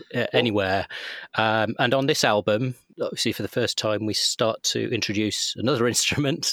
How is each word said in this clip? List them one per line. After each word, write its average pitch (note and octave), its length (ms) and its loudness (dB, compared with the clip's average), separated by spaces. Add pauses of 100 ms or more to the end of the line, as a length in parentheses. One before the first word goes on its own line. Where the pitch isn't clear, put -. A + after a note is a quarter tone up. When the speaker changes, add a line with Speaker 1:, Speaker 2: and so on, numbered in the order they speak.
(140)
Speaker 1:
No. B2 80 0
Speaker 2:
uh, A2 120 0
anywhere. G2+ 540 2 (480)
Um, A2 440 2
and B2+ 140 2
on C3+ 140 2
this D3+ 160 2
album, A2+ 520 2 (260)
obviously A#2+ 300 -2
for - 120 -6
the G2+ 40 -4
first - 300 -2
time, G#2+ 280 0
we G#2 80 0
start - 500 0
to A2+ 300 -2
introduce G#2+ 600 -2
another A#2+ 320 2
<laughs> A#2 60 0
instrument - 600 0